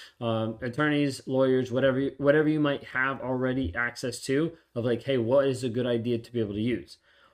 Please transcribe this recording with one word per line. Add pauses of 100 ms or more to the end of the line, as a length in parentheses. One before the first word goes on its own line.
(200)
um,
attorneys,
lawyers,
whatever
you,
whatever
you
might
have
already
access
to (240)
of,
like,
"Hey,
what
is
a
good
idea
to
be
able
to
use?" (360)